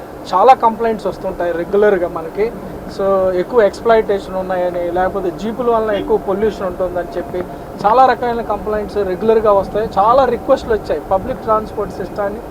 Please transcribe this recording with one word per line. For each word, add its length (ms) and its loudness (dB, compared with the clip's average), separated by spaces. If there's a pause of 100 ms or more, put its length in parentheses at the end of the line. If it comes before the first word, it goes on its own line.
(340)
చాలా 200 8
కంప్లైంట్స్ 520 0
వస్తుంటాయి 460 -4
రెగ్యులర్గా 560 2
మనకి. 440 -4 (460)
So, 340 2
ఎక్కువ 300 2
ఎక్స్‌ప్లాయిటేషన్ 720 2
ఉన్నాయని, 560 -2
లేకపోతే 400 -2
జీపుల 400 -4
వలన 200 2
ఎక్కువ 260 0
పొల్యూషన్ 500 -2
ఉంటుందని 500 -4
చెప్పి 220 -6 (480)
చాలా 200 6
రకమైన 340 2
కంప్లైంట్స్ 560 -4
రెగ్యులర్గా 560 2
వస్తాయి. 360 0 (100)
చాలా 260 6
రిక్వెస్ట్లు 500 0
వచ్చాయి, 260 -2 (100)
"పబ్లిక్ 280 -2
ట్రాన్స్‌పోర్ట్ 540 -2
సిస్టమ్‌ని 480 -6 (100)